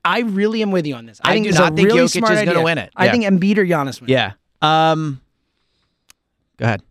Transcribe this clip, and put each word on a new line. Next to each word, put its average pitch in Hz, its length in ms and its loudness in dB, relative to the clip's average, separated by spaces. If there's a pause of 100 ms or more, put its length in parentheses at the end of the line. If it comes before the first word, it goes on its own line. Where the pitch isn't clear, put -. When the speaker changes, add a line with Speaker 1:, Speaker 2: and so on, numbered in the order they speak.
Speaker 1:
I 185 160 0
really 220 420 -2
am 208 80 -2
with 175 160 -2
you 139 80 -6
on 117 120 -14
this. 113 180 -20
I 135 60 0
Speaker 2:
I - 40 2
Speaker 1:
think 220 100 0
Speaker 2:
do 208 60 -2
Speaker 1:
it's 165 80 2
Speaker 2:
not 165 140 2
Speaker 1:
a - 40 -6
Speaker 2:
think 190 120 4
Speaker 1:
really 240 140 4
Speaker 2:
Jokic - 160 2
Speaker 1:
smart 220 160 0
Speaker 2:
is 214 60 2
gonna 175 120 0
Speaker 1:
idea. 165 100 2
Speaker 2:
win 165 160 0
it. 92 160 -12
Speaker 1:
I 185 120 0
Speaker 2:
Yeah. 165 60 2
Speaker 1:
think 233 120 0
Embiid 196 340 2
or 202 60 2
Giannis 147 360 -2
win. 123 100 -8
Speaker 2:
Yeah. 113 220 0 (300)
Um, 156 580 0 (1400)
go 123 80 -4
ahead. 104 240 -2